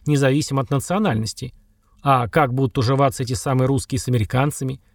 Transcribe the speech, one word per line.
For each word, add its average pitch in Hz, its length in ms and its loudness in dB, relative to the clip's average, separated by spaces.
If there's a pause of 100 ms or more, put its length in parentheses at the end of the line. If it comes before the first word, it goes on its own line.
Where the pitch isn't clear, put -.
независимо 139 560 2
от - 80 -8
национальности. 135 840 -2 (480)
А 127 280 2
как 135 260 2
будут 135 240 0
уживаться 135 420 2
эти 123 120 -4
самые 131 340 0
русские 135 320 -2
с - 80 -8
американцами 131 760 -2 (140)